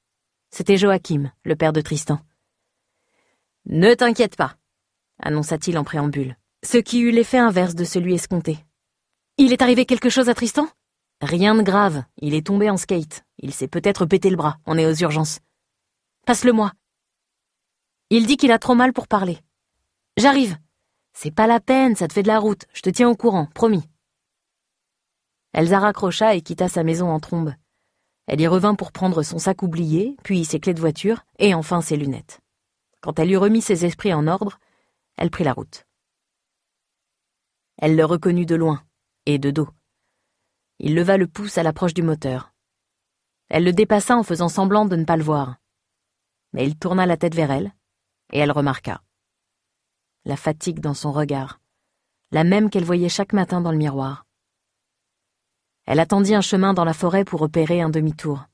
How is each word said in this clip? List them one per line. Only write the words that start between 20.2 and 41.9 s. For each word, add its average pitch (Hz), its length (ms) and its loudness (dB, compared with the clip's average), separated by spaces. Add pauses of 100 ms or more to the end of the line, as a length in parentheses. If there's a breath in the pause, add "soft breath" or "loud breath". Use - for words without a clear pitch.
C'est 151 200 -10
pas 220 160 2
la 233 100 4
peine, 262 380 2
ça 170 100 -2
te 156 60 -6
fait 202 100 0
de 196 60 2
la 220 100 4
route, 208 340 -2
je - 100 -16
te 185 80 -2
tiens 240 180 4
au 240 80 2
courant, 190 300 0
promis. » 214 420 0 (1600)
Elsa 170 280 2
raccrocha 208 560 0
et 170 40 -2
quitta 175 280 -4
sa 170 160 -2
maison 165 260 -2
en 160 80 -2
trombe. 156 340 -6 (760)
Elle 147 140 -2
y 165 60 2
revint 185 300 2
pour - 160 -10
prendre 175 320 -2
son 165 140 -10
sac 185 240 -4
oublié, 170 600 -2
puis 180 220 -2
ses 156 160 -6
clés 180 140 -2
de 160 60 -10
voiture, 180 440 -2 (140)
et 202 160 4
enfin 165 260 -2
ses 156 160 -4
lunettes. 139 440 -8 (600)
Quand 156 180 -8
elle 170 140 2
eut 196 40 2
remis 214 260 2
ses 175 220 -2
esprits 175 300 -2
en 151 140 0
ordre, 196 320 -4 (560)
elle 170 140 -2
prit 170 140 -4
la 135 80 0
route. - 340 -12 (1900)
Elle 156 200 2
le 160 80 4
reconnut 175 420 0
de 165 80 0
loin, 160 300 -2 (420)
et 143 120 0
de 143 120 -2
dos. 147 180 -2 (1120)
Il 151 140 -2
leva 175 220 2
le 185 100 2
pouce 202 320 -8
à 165 60 0
l'approche 160 300 -2